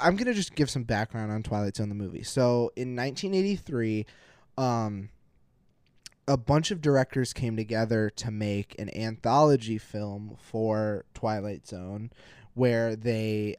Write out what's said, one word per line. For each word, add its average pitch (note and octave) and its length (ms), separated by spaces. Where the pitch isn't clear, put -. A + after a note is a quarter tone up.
I'm E3+ 140
gonna A#3+ 180
just G3+ 220
give D3 140
some B2+ 140
background A2 480
on G#2+ 120
Twilight G#2 320
Zone, G#2 140
the G#2 60
movie. F2+ 280
So, B2 520
in B2+ 200
nineteen C#3 380
eighty-three, C3 720
um, A2 520
a C#3 100
bunch D3 340
of F3 100
directors C3+ 520
came A#2 220
together A2 600
to A#2 140
make G#2 480
an G#2 160
anthology A2+ 840
film G#2 640
for G#2+ 720
Twilight G#2 540
Zone, G2+ 440
where A#2 420
they, A2 640